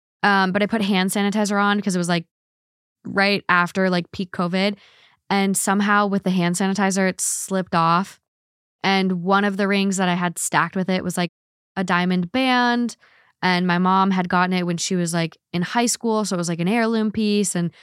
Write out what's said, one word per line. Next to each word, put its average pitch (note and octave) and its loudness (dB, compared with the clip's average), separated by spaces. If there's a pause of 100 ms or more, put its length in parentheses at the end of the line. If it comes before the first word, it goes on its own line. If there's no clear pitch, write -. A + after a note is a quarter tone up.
(240)
Um, G3 4
but G3 0
I G#3 2
put A3 -2
hand F#3+ 0
sanitizer G3+ 0
on G3+ 2
'cause G3 -2
it F#3 0
was, F3 -2
like, E3+ -2 (800)
right G3 0
after, F3+ 2
like, F3 -2
peak G3 -8
covid. F#3+ -2 (520)
And G3 0
somehow G3+ 2
with G3 -2
the F#3 0
hand F3 2
sanitizer, F#3+ 0
it F3+ -6
slipped - -4
off. E3+ 2 (640)
And F#3+ 0
one G3 2
of G3 -2
the G3+ 0
rings G3 0
that F#3 0
I F3 0
had F3 -2
stacked E3 -2
with F#3 -2
it F#3 -2
was, F3+ -6
like, F3 -2 (440)
a F#3+ -2
diamond F3+ 0
band. B3 0 (440)
And F3+ 0
my F3 2
mom F#3+ 2
had F#3 0
gotten F3+ 2
it F3+ 0
when F3 -2
she - -4
was, F3 0
like, E3 -2 (160)
in F3 -2
high A#3+ 0
school. A3 -2
So F#3+ -4
it - -2
was, E3+ -4
like, E3+ -4
an E3+ -2
heirloom A3+ 0
piece. G#3 0
And E3+ -2 (120)